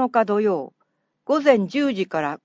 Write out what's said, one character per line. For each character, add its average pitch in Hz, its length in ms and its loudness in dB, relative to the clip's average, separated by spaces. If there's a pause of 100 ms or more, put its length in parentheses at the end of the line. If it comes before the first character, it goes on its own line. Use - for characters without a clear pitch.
日 233 160 2
土 208 160 0
曜、 180 320 -2 (540)
午 285 160 0
前 240 240 4
十 277 260 -2
時 190 140 -4
か 160 160 -4
ら 147 220 -6